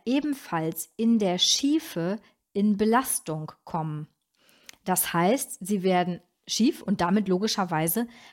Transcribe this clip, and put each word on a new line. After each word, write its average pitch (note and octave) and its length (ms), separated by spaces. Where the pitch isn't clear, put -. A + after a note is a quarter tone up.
ebenfalls B3 920
in A3+ 240
der F#3 180
Schiefe A3+ 800
in G3+ 240
Belastung G#3+ 760
kommen. D#3 420
Das - 240
heißt, F#3 480
sie F#3+ 220
werden F3+ 360
schief - 340
und - 180
damit G3 280
logischerweise F#3 800